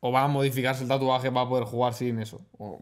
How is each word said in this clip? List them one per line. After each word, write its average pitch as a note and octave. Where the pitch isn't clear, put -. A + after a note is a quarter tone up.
¿O B2
va C3
a C#3
modificarse C3+
el B2
tatuaje C3
para B2
poder B2+
jugar A#2+
sin A#2+
eso? G#2+
O, G#2